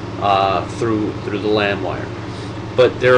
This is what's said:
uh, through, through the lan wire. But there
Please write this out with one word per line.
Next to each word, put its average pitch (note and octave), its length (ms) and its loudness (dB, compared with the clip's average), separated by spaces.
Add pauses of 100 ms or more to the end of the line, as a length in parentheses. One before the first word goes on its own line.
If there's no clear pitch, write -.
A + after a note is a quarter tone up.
(200)
uh, F#2+ 480 2
through, G#2+ 440 -2 (100)
through G2+ 180 -4
the G#2+ 80 -2
lan G2+ 340 2
wire. F2 240 -6 (720)
But A#2+ 240 4
there B2+ 180 6